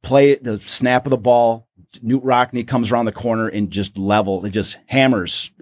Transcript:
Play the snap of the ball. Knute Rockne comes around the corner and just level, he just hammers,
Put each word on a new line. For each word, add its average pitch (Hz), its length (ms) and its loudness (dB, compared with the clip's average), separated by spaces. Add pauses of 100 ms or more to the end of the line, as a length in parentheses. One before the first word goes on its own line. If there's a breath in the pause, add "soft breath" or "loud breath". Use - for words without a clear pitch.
Play 139 320 6
the 120 260 -6
snap 127 440 0
of 139 40 -4
the 127 80 2
ball. 117 500 2 (380)
Knute 123 180 0
Rockne 123 440 0
comes 120 240 -2
around 120 140 0
the 110 60 -2
corner 113 360 -4
and 101 240 -4
just 98 260 -6
level, 98 460 0
he 104 80 -8
just 98 340 -4
hammers, 127 640 0 (120)